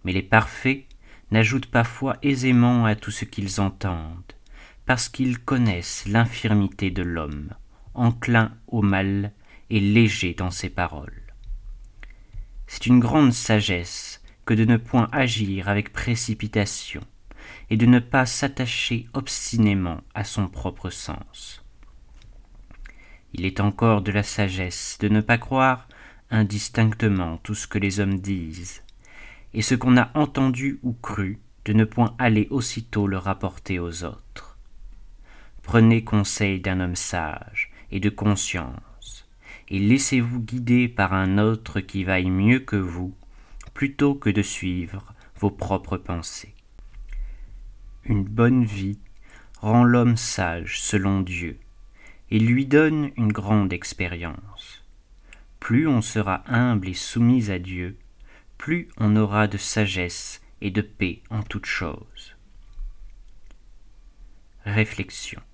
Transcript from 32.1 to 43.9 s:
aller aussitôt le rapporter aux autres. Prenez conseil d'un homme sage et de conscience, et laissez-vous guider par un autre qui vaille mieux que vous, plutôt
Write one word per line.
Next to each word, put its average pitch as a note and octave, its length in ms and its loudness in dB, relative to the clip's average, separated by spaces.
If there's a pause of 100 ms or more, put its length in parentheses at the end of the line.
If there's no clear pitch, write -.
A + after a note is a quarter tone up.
aller A2 320 2
aussitôt A#2 560 -2
le G2 140 -2
rapporter F#2+ 580 -4
aux E2+ 260 -6
autres. - 540 -14 (1040)
Prenez A2+ 420 6
conseil G2+ 560 0
d'un F#2 200 -2
homme F2+ 160 -2
sage - 760 -6 (200)
et F#2+ 80 -4
de G2+ 100 0
conscience, - 1160 -4 (400)
et G2 100 -4
laissez-vous A#2+ 600 2
guider A#2+ 480 2
par G2 260 0
un F#2+ 240 2
autre G#2+ 440 0
qui F#2+ 220 -6
vaille F#2 280 0
mieux A2 300 4
que G#2+ 160 -4
vous, F#2 380 -4 (600)
plutôt C#3 400 2